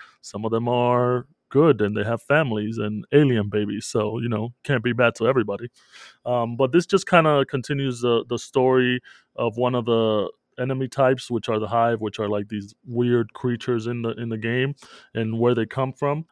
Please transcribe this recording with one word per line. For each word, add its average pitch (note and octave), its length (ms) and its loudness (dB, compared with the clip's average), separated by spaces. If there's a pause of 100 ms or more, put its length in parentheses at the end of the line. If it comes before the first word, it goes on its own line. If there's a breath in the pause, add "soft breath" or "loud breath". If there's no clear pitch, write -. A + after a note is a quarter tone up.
(200 loud breath)
some G#2 240 -8
of A2 60 -4
them A2+ 180 0
are B2 600 2 (200)
good, C#3 320 4
and G#2 160 0
they G#2 60 0
have A2+ 200 -2
families A2+ 560 0
and G#2+ 340 -4
alien B2+ 360 4
babies, G#2 380 -2
so, G#2+ 320 -2
you A#2+ 100 -4
know, A2+ 240 -4 (120)
can't C3 180 0
be A#2+ 100 0
bad A#2 240 2
to A2+ 120 0
everybody. A2+ 400 -2 (580 loud breath)
Um, A#2+ 300 -2
but B2+ 160 2
this E3+ 140 4
just F#3+ 220 0
kinda D#3 360 4
continues C3+ 560 -4
the, A#2+ 280 2
the A#2+ 100 -4
story B2+ 640 2 (360 loud breath)
of A#2 200 -4
one B2 200 0
of A#2+ 80 -2
the A2 440 2 (300)
enemy C3 280 -4
types, C3 440 0
which A#2 180 -4
are A2 100 0
the G#2+ 80 -4
Hive, A#2 360 0
which G#2+ 160 -6
are, G#2 100 -2
like, G#2 200 -4
these G#2 260 -8 (100)
weird A#2+ 480 0
creatures A#2+ 540 -4
in A#2+ 160 -6
the, A2+ 80 -4
in A#2 180 -8
the A2+ 80 -6
game, B2 380 -4 (400 loud breath)
and A2+ 240 -4
where A#2+ 160 4
they A2+ 100 0
come C3 300 -4
from. D3 380 -4